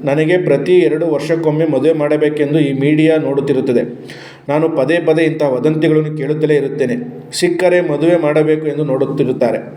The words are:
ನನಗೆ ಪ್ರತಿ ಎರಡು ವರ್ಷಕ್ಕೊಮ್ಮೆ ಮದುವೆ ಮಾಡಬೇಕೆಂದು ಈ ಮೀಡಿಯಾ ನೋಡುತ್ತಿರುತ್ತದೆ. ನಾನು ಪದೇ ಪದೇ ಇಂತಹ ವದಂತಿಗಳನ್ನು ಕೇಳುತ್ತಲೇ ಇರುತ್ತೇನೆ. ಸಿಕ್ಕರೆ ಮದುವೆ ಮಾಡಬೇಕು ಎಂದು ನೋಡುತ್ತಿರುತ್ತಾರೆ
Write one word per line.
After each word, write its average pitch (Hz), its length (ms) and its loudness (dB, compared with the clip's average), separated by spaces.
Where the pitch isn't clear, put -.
ನನಗೆ 156 340 2
ಪ್ರತಿ 180 400 2
ಎರಡು 160 280 2
ವರ್ಷಕ್ಕೊಮ್ಮೆ 156 600 0
ಮದುವೆ 156 260 2
ಮಾಡಬೇಕೆಂದು 151 640 0
ಈ 139 140 2
ಮೀಡಿಯಾ 156 440 2
ನೋಡುತ್ತಿರುತ್ತದೆ. 135 800 -2
ನಾನು 151 200 0
ಪದೇ 160 300 0
ಪದೇ 160 240 0
ಇಂತಹ 156 300 0
ವದಂತಿಗಳನ್ನು 156 640 0
ಕೇಳುತ್ತಲೇ 151 400 0
ಇರುತ್ತೇನೆ. 131 380 -2
ಸಿಕ್ಕರೆ 175 480 2
ಮದುವೆ 160 360 2
ಮಾಡಬೇಕು 156 500 2
ಎಂದು 147 180 -2
ನೋಡುತ್ತಿರುತ್ತಾರೆ 131 760 -2